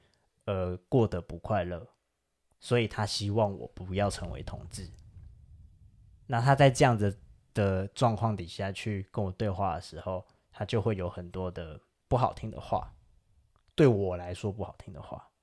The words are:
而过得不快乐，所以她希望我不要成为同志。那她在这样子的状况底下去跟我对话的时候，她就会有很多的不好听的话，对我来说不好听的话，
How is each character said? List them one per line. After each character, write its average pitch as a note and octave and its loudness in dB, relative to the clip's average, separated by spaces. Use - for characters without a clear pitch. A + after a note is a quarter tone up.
而 F2+ -2
过 A#2+ 6
得 F2+ -4
不 E2+ -10
快 G2 -2
乐， E2+ -8
所 A#2+ 0
以 A2+ 2
她 G#2+ -4
希 G2+ -4
望 G#2 2
我 A#1 -12
不 F#2 -10
要 G2+ 2
成 F2 -6
为 - -10
同 - -10
志。 F2+ -12
那 A#2 0
她 C3+ 8
在 C#3 8
这 B2+ 4
样 A#2+ 6
子 G2+ 2
的 G2 2
状 A#2 2
况 G#2 0
底 F2+ -8
下 G2 -6
去 G2 -6
跟 A2 -2
我 F#2 -2
对 G#2+ -2
话 F#2 0
的 D#2 -8
时 - -14
候， F#2 -6
她 - -8
就 A2 0
会 G#2+ 0
有 F2+ -4
很 F2 -10
多 F#2 -6
的 D#2+ -10
不 B2+ 4
好 B2 2
听 - -10
的 - -12
话， - -4
对 D3+ 8
我 G2 2
来 F2 -8
说 G2 -4
不 G2+ -4
好 - -12
听 - -18
的 - -14
话， - -14